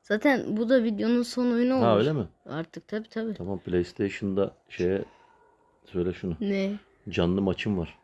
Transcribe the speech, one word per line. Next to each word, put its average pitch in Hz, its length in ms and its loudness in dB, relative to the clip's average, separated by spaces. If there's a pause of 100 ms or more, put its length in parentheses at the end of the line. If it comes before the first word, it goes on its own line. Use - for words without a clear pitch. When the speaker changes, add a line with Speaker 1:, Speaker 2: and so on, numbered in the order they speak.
Speaker 1:
Zaten 220 560 0
bu 226 120 -2
da 254 140 6
videonun 226 400 0
son 247 280 0
oyunu 247 220 2
Speaker 2:
Ha, 220 200 4
Speaker 1:
olmuş. 101 140 6
Speaker 2:
öyle 156 60 2
mi? 110 140 -2 (220)
Speaker 1:
Artık 165 380 -10
tabii, 214 220 -8
tabii. 226 240 -6
Speaker 2:
Tamam, 185 260 -6
PlayStation'da 98 920 -2 (160)
şeye 95 340 0 (840)
söyle 90 280 -2
şunu. 87 280 -6
Speaker 1:
Ne? 98 300 -2 (380)
Speaker 2:
Canlı 90 320 2
maçım 98 360 -2
var. 85 260 -6